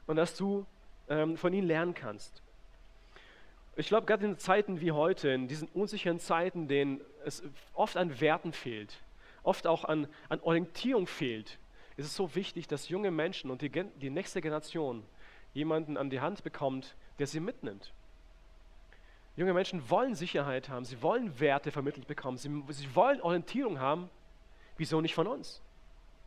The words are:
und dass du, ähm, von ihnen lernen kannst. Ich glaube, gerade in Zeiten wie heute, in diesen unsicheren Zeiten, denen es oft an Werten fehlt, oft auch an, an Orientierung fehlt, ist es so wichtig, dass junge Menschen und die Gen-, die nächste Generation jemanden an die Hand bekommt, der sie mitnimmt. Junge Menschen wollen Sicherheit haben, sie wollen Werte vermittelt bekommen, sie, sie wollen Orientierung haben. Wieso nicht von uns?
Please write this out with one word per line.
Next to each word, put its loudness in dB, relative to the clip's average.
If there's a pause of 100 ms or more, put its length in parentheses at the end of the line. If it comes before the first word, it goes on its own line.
und 2
dass 4
du, 0 (440)
ähm, 2
von 2
ihnen 2
lernen 2
kannst. -10 (1300)
Ich -2
glaube, 4
gerade 4
in 0
Zeiten 4
wie 2
heute, 4
in 2
diesen -6
unsicheren 0
Zeiten, 0
denen 2 (240)
es -6 (300)
oft 0
an 0
Werten 4
fehlt, -8 (420)
oft 2
auch 4
an, 2 (220)
an -2
Orientierung 2
fehlt, -6 (400)
ist -6
es -8
so -2
wichtig, -4
dass -6
junge 0
Menschen -2
und -6
die -4
Gen-, -4
die -6
nächste -4
Generation -4 (500)
jemanden 0
an -2
die -2
Hand -2
bekommt, -4 (240)
der 0
sie -4
mitnimmt. -8 (1400)
Junge 2
Menschen 0
wollen 4
Sicherheit -2
haben, -6
sie -10
wollen 0
Werte 4
vermittelt -4
bekommen, -6
sie, -6
sie -6
wollen 6
Orientierung 0
haben. 0 (680)
Wieso 2
nicht 0
von 2
uns? -8 (640)